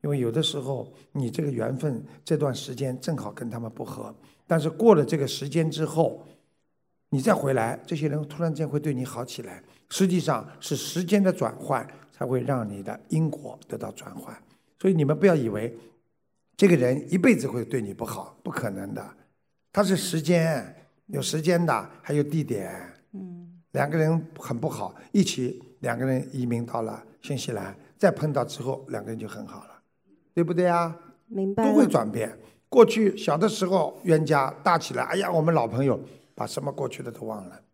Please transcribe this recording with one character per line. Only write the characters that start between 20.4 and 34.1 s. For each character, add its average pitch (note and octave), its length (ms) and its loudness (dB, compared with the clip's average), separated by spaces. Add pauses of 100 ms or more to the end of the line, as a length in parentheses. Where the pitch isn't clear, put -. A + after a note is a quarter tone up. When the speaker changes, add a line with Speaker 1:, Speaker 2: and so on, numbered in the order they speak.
Speaker 1:
有 C#3+ 140 -4
时 D#3 200 -2
间 E3+ 240 4
的， A#2 240 0 (120)
还 - 120 -4
有 D3 100 2
地 D3 180 0
点。 G2 300 -4 (400)
Speaker 2:
嗯。 F3 480 -16 (140)
Speaker 1:
两 C#3 160 0
个 D#3+ 80 0
人 D#3+ 280 2 (120)
很 - 200 -6
不 C#3+ 120 -2
好， G2+ 260 -8 (160)
一 G3 100 4
起， B2+ 400 -2 (200)
两 A#2+ 180 -2
个 C3 60 -2
人 C3 260 0
移 B2+ 140 -4
民 A#2+ 200 -2
到 A#2 180 -4
了 A2 200 -8 (180)
新 C#3 160 -6
西 - 140 -6
兰， G2 240 -8 (220)
再 G3 120 6
碰 D3+ 220 -2
到 C3 140 0
之 - 160 -12
后， C3 260 -6
两 A2 160 -6
个 G#2+ 80 -10
人 A2+ 80 -8
就 G#2+ 80 -10
很 G#2 180 -12
好 - 200 -16
了， - 160 -20 (520)
对 E3+ 100 2
不 E3+ 100 -2
对 F3+ 140 2
啊？ E3+ 280 2 (320)
Speaker 2:
明 G3 260 -4
白 A3 100 0
了。 A3 60 4
Speaker 1:
都 - 80 6
会 C#4 80 8
转 A2 240 0
变。 A2 220 -4 (360)
过 A#3+ 180 10
去 G#3+ 320 2
小 D3+ 200 0
的 G3+ 120 2
时 - 160 -2
候 F3 380 0
冤 D#3+ 220 4